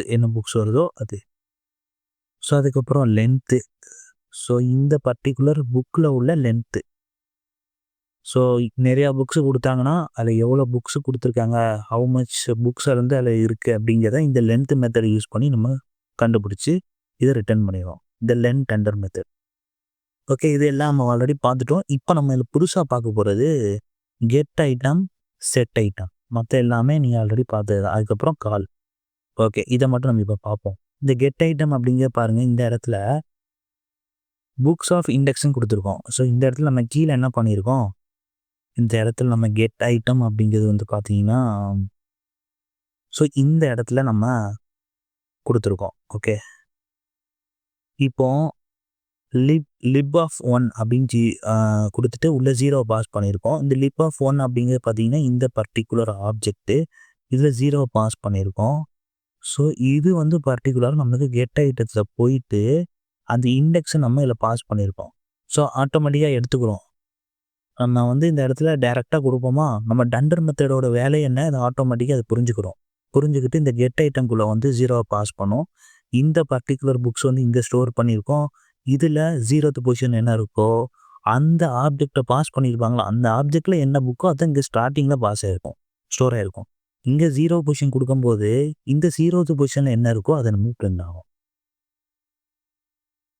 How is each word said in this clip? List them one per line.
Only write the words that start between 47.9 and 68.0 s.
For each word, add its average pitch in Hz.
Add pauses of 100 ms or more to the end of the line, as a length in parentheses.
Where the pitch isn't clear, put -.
இப்போ 135 (840)
lib, 143 (200)
lib 139
of 165
one 123 (100)
அப்படின்னு 123
ஜி-, 113 (100)
ஆ, 110 (320)
கொடுத்துட்டு 120
உள்ள 135
ஜீரோ 135
பாஸ் 110
பண்ணியிருக்கோம். 101
இந்த 139
lib 135
of 160
one 139
அப்படிங்கிறது 123
பாத்தீங்கன்னா, 113
இந்த 123
பர்டிகுலர் 113 (100)
ஆப்ஜெக்ட். 107 (580)
இதுல 139
ஜீரோ 143
பாஸ் 110 (100)
பண்ணியிருக்கோம். 101 (640)
So, 143
இது 147
வந்து 160
பர்டிகுலர் 127
நம்மளுக்கு 127
கெட் 123
ஐட்டத்துல 123 (120)
போயிட்டு 123 (380)
அந்த 123
இண்டெக்ஸை 156
நம்ம 135
இதுல 120
பாஸ் 113
பண்ணியிருக்கோம். 101 (380)
So, 147 (100)
ஆட்டோமேட்டிக்கா 143
எடுத்துக்கிறோம். 120 (920)
நம்ம 123